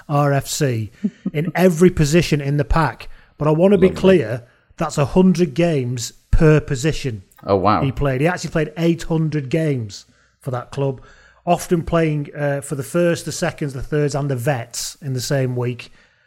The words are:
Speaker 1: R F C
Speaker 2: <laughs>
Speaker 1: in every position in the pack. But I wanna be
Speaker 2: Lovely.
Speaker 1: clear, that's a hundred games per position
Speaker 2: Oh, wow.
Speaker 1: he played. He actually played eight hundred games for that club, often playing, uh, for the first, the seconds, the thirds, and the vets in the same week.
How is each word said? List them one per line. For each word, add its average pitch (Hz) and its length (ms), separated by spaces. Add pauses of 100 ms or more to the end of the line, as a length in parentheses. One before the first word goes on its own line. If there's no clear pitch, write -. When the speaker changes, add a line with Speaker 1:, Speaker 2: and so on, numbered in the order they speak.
Speaker 1:
R 143 240
F 135 140
C 117 440 (200)
Speaker 2:
<laughs> - 220
Speaker 1:
in 156 220
every 180 340
position 156 520
in 139 160
the 143 80
pack. 147 420 (300)
But 151 100
I 156 40
wanna 190 260
be 190 100
Speaker 2:
Lovely. - 140
Speaker 1:
clear, 127 460 (300)
that's 156 200
a 147 80
hundred 180 480
games 131 580 (200)
per 156 280
position 131 640 (220)
Speaker 2:
Oh, 98 100
wow. 98 260
Speaker 1:
he 139 120
played. 135 260
He 151 80
actually 170 240
played 156 260
eight 165 260
hundred 151 460
games 135 560 (360)
for 135 100
that 120 200
club, 139 300 (440)
often 175 360
playing, 156 540
uh, 143 240
for 143 160
the 135 80
first, 175 420
the 156 60
seconds, 151 420
the 135 80
thirds, 147 320
and 143 160
the 139 60
vets 120 680
in 139 120
the 127 80
same 131 340
week. 123 360 (360)